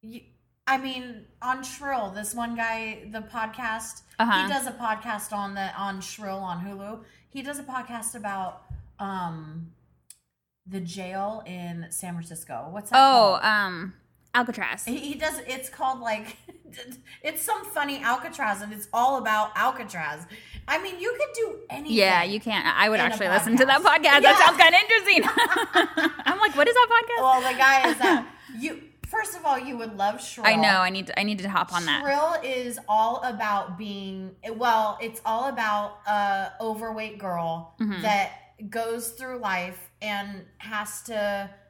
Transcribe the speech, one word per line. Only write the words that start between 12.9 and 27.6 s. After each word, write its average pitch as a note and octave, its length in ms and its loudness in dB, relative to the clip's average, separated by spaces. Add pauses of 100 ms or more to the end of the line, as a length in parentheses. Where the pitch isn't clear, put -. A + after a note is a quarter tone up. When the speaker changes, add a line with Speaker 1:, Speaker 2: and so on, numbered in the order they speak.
Speaker 1:
that B3+ 80 6
Speaker 2:
Oh, A#3+ 420 8
Speaker 1:
called? - 40 -4
Speaker 2:
um, F#3+ 480 0 (420)
Alcatraz. G#3+ 500 -2
Speaker 1:
He, B3 120 -6
he C#4+ 180 -8
does, D4+ 320 -4
it's C4 220 -10
called, C4 300 -4
like, G#3+ 380 -6 (420)
<laughs> - 440 -20
it's D#4 180 -6
some G#4+ 240 -4
funny C#4+ 380 -4
Alcatraz, B3 580 -2
and G#3 100 -12
it's G#3 220 -14
all C4 240 2
about G#3+ 380 0
Alcatraz. F3 720 -4 (400)
I D4+ 160 0
mean, F#4 160 -10
you G#4+ 180 -4
could C#5+ 160 -4
do A4+ 220 -4 (160)
anything C#4 260 -2
Speaker 2:
Yeah, F#3 240 6
you G3 180 -2
can't. G#3 280 -4
I F3+ 220 4
would A3 100 2
Speaker 1:
in D#3 80 4
a - 20 2
Speaker 2:
actually G#3 200 -2
listen G#3 280 2
to B3+ 80 8
that C4+ 160 6
Speaker 1:
podcast. E4 220 6
Speaker 2:
podcast. C#4+ 180 8
That - 0 -
Speaker 1:
Yeah. - 240 10
Speaker 2:
sounds E4 160 8
kinda E4 180 10
interesting. G#4 460 4
<laughs> F4+ 1000 0
I'm F4+ 120 0
like, G#4 160 2
"What C#4+ 120 6
is A#4+ 80 4
that B4 120 8
podcast?" A#4 360 2
Speaker 1:
Well, C4 180 6 (100)
the B3 60 -4
guy C4+ 320 6